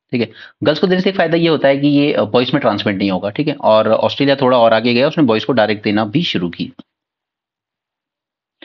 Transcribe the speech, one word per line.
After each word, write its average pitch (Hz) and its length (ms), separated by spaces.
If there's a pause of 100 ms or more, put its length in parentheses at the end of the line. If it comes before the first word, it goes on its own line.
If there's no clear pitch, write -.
(120)
ठीक 123 100
है? 107 100 (320)
Girls 151 160
को 196 80
देने 180 140
से 196 80
एक 190 80
फायदा 165 200
ये 170 120
होता 147 180
है 139 100
कि 143 100
ये, 143 260
अ, 107 100
बॉयज 123 300
में 143 80
transmit 104 340
नहीं 98 160
होगा, 92 180
ठीक 151 180
है? 143 60
और 110 360
Australia 131 460
थोड़ा 127 220
और 113 160
आगे 117 200
गया, 127 140
उसने 160 160
boys 110 220
को 143 80
direct 107 300
देना 107 220
भी 139 180
शुरू 87 260
की। 85 220 (1900)